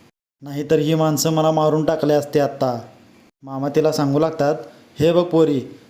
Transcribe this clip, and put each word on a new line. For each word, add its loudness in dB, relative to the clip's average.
नाहीतर -2
ही 0
माणसं 0
मला 2
मारून 2
टाकले 0
असते 0
आत्ता." -2
मामा -6
तिला 0
सांगू 0
लागतात, 0
"हे 4
बघ 4
पोरी, 2